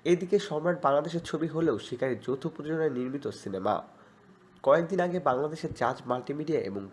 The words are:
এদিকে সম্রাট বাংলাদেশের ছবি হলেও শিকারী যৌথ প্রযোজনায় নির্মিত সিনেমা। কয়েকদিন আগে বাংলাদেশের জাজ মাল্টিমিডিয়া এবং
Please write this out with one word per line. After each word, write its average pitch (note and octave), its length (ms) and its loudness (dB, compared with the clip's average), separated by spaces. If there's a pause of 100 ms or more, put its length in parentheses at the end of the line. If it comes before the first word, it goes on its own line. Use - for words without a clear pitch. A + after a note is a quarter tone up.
এদিকে F3+ 360 4
সম্রাট D#3+ 440 0
বাংলাদেশের D#3+ 380 2
ছবি D#3+ 260 -2
হলেও D3+ 320 2
শিকারী B2+ 360 -2 (120)
যৌথ C3+ 200 -2
প্রযোজনায় D#3+ 420 -2
নির্মিত C3 380 -4
সিনেমা। G2 540 -2 (840)
কয়েকদিন E3 360 4
আগে F3+ 200 2
বাংলাদেশের D3 540 0
জাজ B2+ 320 0
মাল্টিমিডিয়া C#3+ 560 -2
এবং G2 320 -6